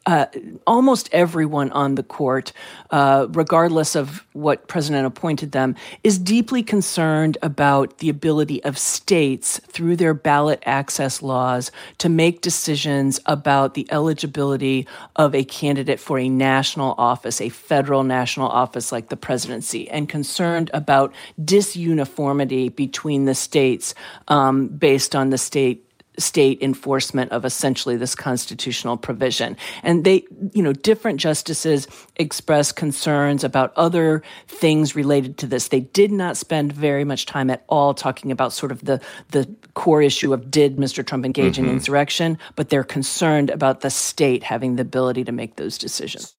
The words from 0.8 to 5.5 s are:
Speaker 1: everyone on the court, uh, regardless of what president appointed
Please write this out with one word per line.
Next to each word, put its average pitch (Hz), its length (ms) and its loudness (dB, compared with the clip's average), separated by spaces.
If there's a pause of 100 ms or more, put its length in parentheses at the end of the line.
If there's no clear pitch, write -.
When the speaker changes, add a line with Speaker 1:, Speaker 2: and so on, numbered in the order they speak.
Speaker 1:
everyone 156 600 0
on 139 220 0
the 131 80 -4
court, - 500 -2 (380)
uh, 139 400 4
regardless 165 680 2
of 143 340 -6
what 147 380 -2
president 143 360 0
appointed 147 460 -4